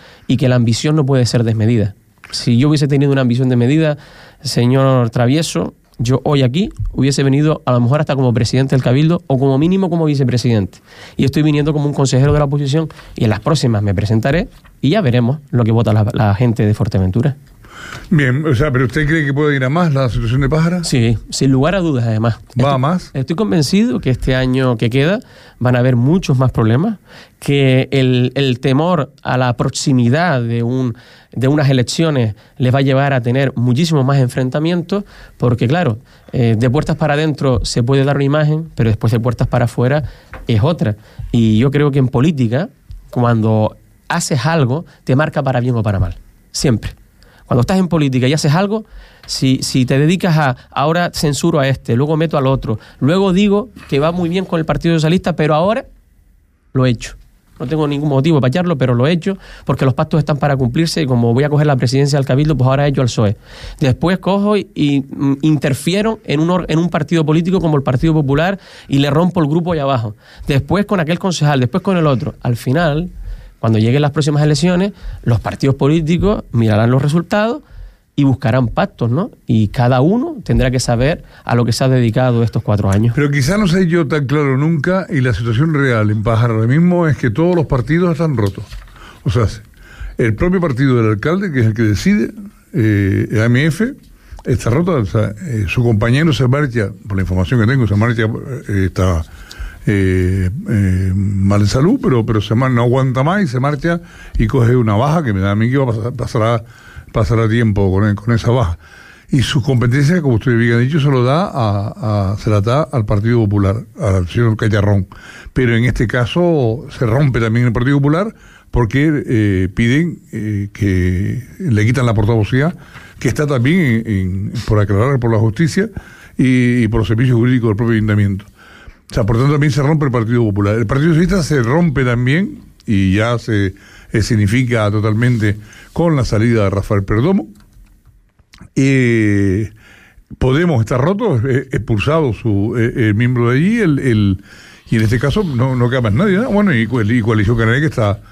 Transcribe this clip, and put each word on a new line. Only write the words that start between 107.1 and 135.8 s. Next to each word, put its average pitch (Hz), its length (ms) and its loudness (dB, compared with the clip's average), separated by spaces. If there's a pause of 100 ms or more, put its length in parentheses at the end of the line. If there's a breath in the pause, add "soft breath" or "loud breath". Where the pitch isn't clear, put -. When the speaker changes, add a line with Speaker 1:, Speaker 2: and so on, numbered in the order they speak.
Speaker 2:
pasará 113 380 0
tiempo 104 420 2
con, 101 220 2
con 117 200 -2
esa 113 160 0
baja. 113 280 0 (500 loud breath)
Y 131 140 0
sus 113 200 0
competencias, 139 600 2
como 127 140 2
usted 120 200 0
bien 117 180 2
ha 117 40 2
dicho, 135 220 0
se 143 100 2
lo 131 120 2
da 147 300 0
a, 104 800 -2
a, 104 60 -4
se - 100 -4
la 104 140 2
da 123 200 0
al 127 220 -2
Partido 110 360 0
Popular, 101 440 0 (160)
al 95 260 0
señor 113 300 0
Cacharrón. 104 500 0 (460 loud breath)
Pero 117 240 0
en 117 80 0
este 120 220 0
caso 131 840 0
se - 140 -6
rompe 123 340 0
también 117 280 0
el 120 80 0
Partido 131 240 0
Popular 160 360 0 (360 loud breath)
porque, 131 560 0
eh, 101 480 0
piden, 127 460 0 (120)
eh, 104 400 -6
que 98 720 -2 (140)
le 110 260 0
quitan 123 220 2
la 113 80 0
portavocería, 117 600 0 (440 loud breath)
que 139 100 -2
está 147 180 -2
también 135 600 2
en, - 0 -
en, 95 460 -4 (140)
por 107 140 2
aclarar 104 400 0
por 117 100 0
la 113 80 2
justicia 156 520 0 (480 loud breath)
y, 123 460 2
y 107 40 0
por 113 120 0
los 101 80 0
servicios 120 280 2
jurídicos 120 320 2
del 104 80 2
propio 117 180 0
ayuntamiento. 104 520 0 (640 loud breath)
O - 40 -16
sea, 120 100 0
por 110 120 0
tanto, 139 160 2
también 147 180 2
se 123 120 0
rompe 151 240 0
el 131 40 0
Partido 120 320 0
Popular. 101 340 0
El 113 100 0
Partido 139 240 0
Socialista 175 320 2
se 139 200 0
rompe 139 420 0
también 123 580 0 (240)
y 98 280 2
ya 113 240 0
se, 101 360 -2 (380 loud breath)
eh, 110 100 0
significa 110 680 0
totalmente 107 640 0 (360 loud breath)